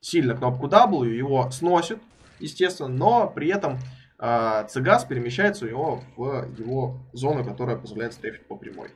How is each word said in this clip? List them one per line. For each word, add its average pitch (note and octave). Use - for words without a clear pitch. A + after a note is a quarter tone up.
сильно C3+
кнопку B2+
W, D#3+
его C3
сносит, F3
естественно, E3+
но F3+
при D3
этом, F3
а, A2+
цигас C#3
перемещается C3
у -
него B2+
в B2+
его B2
зону, C3
которая A#2+
позволяет A2
стрейфить -
по G2+
прямой. -